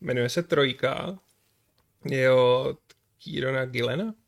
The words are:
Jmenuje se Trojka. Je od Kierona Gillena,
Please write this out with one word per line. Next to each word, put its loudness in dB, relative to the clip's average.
Jmenuje -2
se -2
Trojka. -2
Je 2
od 4
Kierona -4
Gillena, -4